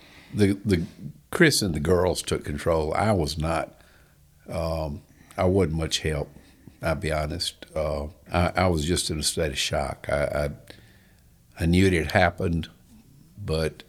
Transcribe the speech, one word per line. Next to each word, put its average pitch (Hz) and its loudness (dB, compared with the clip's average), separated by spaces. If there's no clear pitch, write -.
The, 101 2
the, 90 2
Chris 156 4
and 90 0
the 76 -2
girls 87 2
took - -4
control. 78 0
I 104 2
was 82 0
not, 80 -4
um, 80 -4
I 95 2
wasn't 90 4
much 80 -2
help, 73 -2
I'll 82 -2
be 76 -4
honest. 76 -4
Uh, 76 -2
I, 87 2
I 92 2
was 80 0
just 82 0
in 80 -4
a 73 -6
state 78 -2
of 65 -6
shock. 69 -4
I, 71 0
I, 95 -2
I - 2
knew 90 6
it 92 4
had 80 0
happened, 87 2
but 80 -4